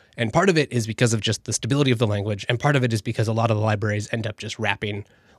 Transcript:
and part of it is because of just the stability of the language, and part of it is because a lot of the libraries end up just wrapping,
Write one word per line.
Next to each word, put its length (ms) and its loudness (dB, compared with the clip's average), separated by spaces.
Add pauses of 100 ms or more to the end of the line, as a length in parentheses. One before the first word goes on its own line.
(180)
and 140 -2
part 160 4
of 80 6
it 160 2
is 140 0
because 280 2
of 80 0
just 240 -2
the 80 -4
stability 360 0
of 80 2
the 80 2
language, 420 -2
and 120 0
part 160 2
of 80 2
it 100 0
is 80 0
because 260 -2
a 60 0
lot 160 2
of 80 2
the 60 0
libraries 480 -2
end 160 -4
up 100 -10
just 220 -10
wrapping, 440 -4 (360)